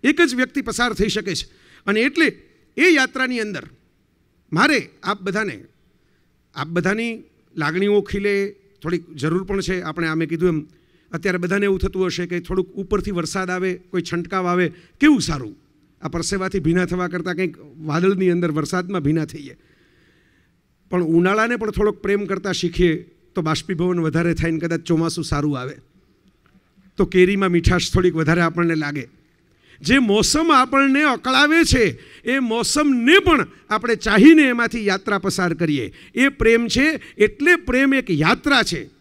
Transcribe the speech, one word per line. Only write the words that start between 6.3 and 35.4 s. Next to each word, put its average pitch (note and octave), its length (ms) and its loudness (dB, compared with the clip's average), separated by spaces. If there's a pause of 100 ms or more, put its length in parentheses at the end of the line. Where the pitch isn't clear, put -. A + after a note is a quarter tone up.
આપ D3 120 -8
બધાની G#3+ 520 -2 (380)
લાગણીઓ F#3+ 440 0
ખીલે, G3+ 540 -4 (280)
થોડીક E3+ 280 -6
જરૂર D#3+ 320 -4
પણ G3 180 -4
છે. F3+ 200 -4
આપણે, D#3+ 260 -6
આ D#3+ 80 -2
મેં D#3+ 120 -2
કીધું E3 220 -2
એમ, D#3 180 -4 (440)
અત્યારે F3+ 260 -4
બધાને F#3 260 -2
એવું G3 160 0
થતું F#3 260 -2
હશે F3 200 -4
કે F3 140 -6
થોડુંક F#3 280 -4
ઉપરથી G3 440 -4
વરસાદ F3+ 380 -4
આવે, F#3 240 -4
કોઈ F3+ 280 -6 (120)
છંટકાવ F3 340 -4
આવે, F3 240 0 (280)
કેવું C#4 220 6
સારું. C3 360 -6 (440)
આ E3 60 -10
પરસેવાથી F#3 520 -4
ભીના E3+ 260 2
થવા F3+ 220 -4
કરતાં F3 280 -6
કંઈક E3+ 220 -4 (200)
વાદળની F3+ 520 0
અંદર F3 220 0
વરસાદમાં F3+ 500 -4
ભીના D#3 240 0
થઈએ. D3 320 -16 (1300)
પણ F3+ 140 -2
ઉનાળાને F#3+ 520 2
પણ G#3+ 160 -6
થોડોક G#3 300 -2
પ્રેમ G3+ 240 -2
કરતાં F#3+ 280 -6
શીખીએ F3 580 -2 (240)
તો F#3 60 -2
બાષ્પીભવન E3+ 580 -2
વધારે E3 340 0
થાય E3 180 -2
ને D#3+ 80 -2
કદાચ E3 220 -4
ચોમાસું E3 420 -2
સારું C#3+ 360 -2
આવે, C3 180 -10 (1200)
તો F#3+ 80 2
કેરીમાં F#3+ 440 4
મીઠાશ F3 440 0
થોડીક F3+ 220 2
વધારે D#3+ 260 0
આપણને E3+ 340 0
લાગે. C#3+ 320 -6 (760)
જે A#3 180 4
મોસમ B3 520 2
આપણને C4+ 500 4
અકળાવે D4 640 2
છે, G#3+ 360 2 (260)
એ C4 140 0
મોસમને B3+ 800 2
પણ D4+ 280 2 (220)
આપણે G#3+ 260 -2
ચાહીને A#3 460 8
એમાંથી A#3 440 0
યાત્રા G3 340 -2
પસાર F3+ 340 -2